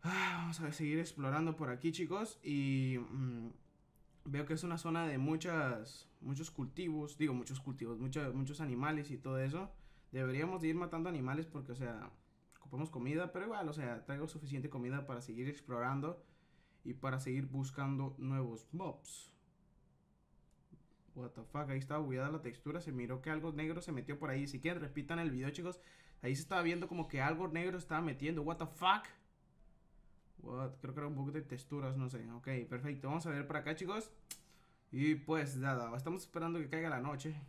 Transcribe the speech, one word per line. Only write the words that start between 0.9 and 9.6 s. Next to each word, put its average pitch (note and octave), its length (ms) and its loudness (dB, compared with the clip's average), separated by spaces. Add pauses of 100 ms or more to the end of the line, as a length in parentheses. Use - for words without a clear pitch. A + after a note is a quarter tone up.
explorando D#3 560 2
por C#3+ 160 0
aquí, C3 220 2
chicos, F#3 500 0
y, C3+ 560 4
mm, A#2+ 520 0 (760)
veo C#3+ 200 0
que D#3 80 2
es D#3+ 100 -2
una E3+ 140 0
zona E3 280 2
de C#3+ 120 2
muchas, D3+ 880 2 (120)
muchos C#3 300 -4
cultivos, D3+ 680 -2
digo, D3 160 6
muchos B2+ 260 -2
cultivos, A#2 380 -2
mucha-, C3 320 0
muchos C3+ 300 0
animales D3 500 2
y B2+ 80 -4
todo C3 200 0
eso. D3+ 320 0 (420)